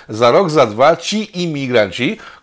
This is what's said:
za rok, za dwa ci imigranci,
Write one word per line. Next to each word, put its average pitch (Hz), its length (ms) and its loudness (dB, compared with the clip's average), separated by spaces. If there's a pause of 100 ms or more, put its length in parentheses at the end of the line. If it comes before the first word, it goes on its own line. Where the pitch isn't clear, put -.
za 120 220 2
rok, 175 180 2
za 151 160 2
dwa 123 300 2
ci 196 480 -6
imigranci, 127 760 -2 (260)